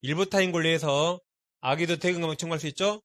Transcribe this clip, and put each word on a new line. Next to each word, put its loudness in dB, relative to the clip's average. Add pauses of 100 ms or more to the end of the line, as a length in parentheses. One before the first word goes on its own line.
일부 -2
타인 2
권리에서 2 (400)
악의도 0
대금을 -2
청구할 -4
수 -6
있죠? -2